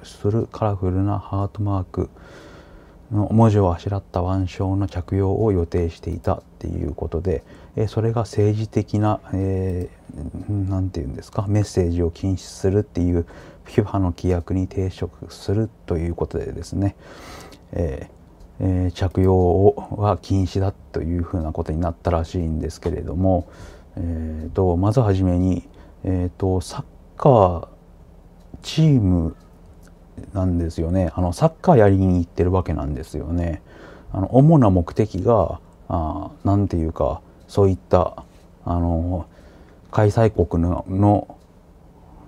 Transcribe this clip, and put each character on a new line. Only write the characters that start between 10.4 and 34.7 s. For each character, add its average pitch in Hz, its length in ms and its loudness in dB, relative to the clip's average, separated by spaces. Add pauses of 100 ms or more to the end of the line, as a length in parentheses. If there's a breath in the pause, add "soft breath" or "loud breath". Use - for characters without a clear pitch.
ー、 98 180 -2
な 95 120 -2
ん 92 100 -2
て 85 100 -6
い 76 40 -6
う - 20 -6
ん - 80 -8
で - 80 -12
す - 80 -20
か、 104 180 -4
メ 104 120 2
ッ 101 40 0
セ 92 200 0
ー 85 60 0
ジ 87 120 0
を 85 80 0
禁 95 240 -2
止 90 60 -4
す - 280 -6
る 101 120 4
っ - 20 0
て - 180 -6
い 87 160 2
う 85 80 0 (400 loud breath)
フ - 160 0
ィ 104 40 0
フ 92 40 -6
ァ 98 100 -4
の 95 120 0
規 90 180 -4
約 90 240 -2
に 92 160 0
抵 92 220 -4
触 - 420 -10
す - 220 -6
る 110 160 0 (160)
と 87 100 -2
い 85 140 -2
う 85 60 -6
こ 82 100 -2
と - 100 -10
で - 160 -6
で 82 120 -10
す - 100 -12
ね、 98 220 -2 (760 loud breath)
え - 380 -6 (500)
ー、 101 40 -2 (200)
え - 40 0
ー、 - 40 0
着 95 300 -2
用 95 140 6
を、 92 600 4
は 101 240 0
禁 98 240 0
止 95 160 -4
だ 95 120 -2
と - 280 -10
い 82 180 -4
う 85 40 -2
ふ 85 160 -6
う 78 40 -4
な 78 100 -6
こ 85 120 -6
と 80 80 -6
に 80 80 -2
な 85 120 -2
っ - 20 -14
た - 160 -4
ら 82 160 0
し - 80 -12
い 92 80 -2
ん 80 160 -2
で 80 100 -4
す - 100 -12
け 85 120 -6
れ 76 100 -4
ど 85 160 -8
も、 92 320 2 (480 loud breath)
え 80 520 -8
ー - 20 -12
と、 90 260 2
ま 98 160 2
ず 127 80 2
は 104 140 2
じ 95 80 0
め 90 160 2
に、 90 280 0 (380 loud breath)
え 92 220 -2
ー - 20 -6 (100)
と、 92 220 0
サ - 200 -10
ッ - 40 -12 (320)
カ - 140 4
ー 92 380 4 (920)
チ - 220 -2
ー 143 180 6
ム 87 340 2 (960)
な 95 120 -2
ん 87 140 0
で 85 120 -2
す 85 100 -6
よ 82 100 -2
ね。 90 240 0
あ 92 60 -4
の、 87 120 0
サ 151 140 0
ッ 165 60 0 (100)
カ 185 100 4
ー 143 40 8
や 104 120 8
り 98 80 6
に 92 220 4
行 87 40 2
っ - 20 -2
て - 180 -4
る 90 80 2
わ 92 140 2
け 85 100 -4
な 73 100 -4
ん 73 80 -6
で 76 120 -8
す - 120 -12
よ 65 100 -8
ね。 85 360 -4 (500 loud breath)
あ 101 80 -4
の、 101 140 -2
主 147 240 8
な 117 100 6
目 90 240 2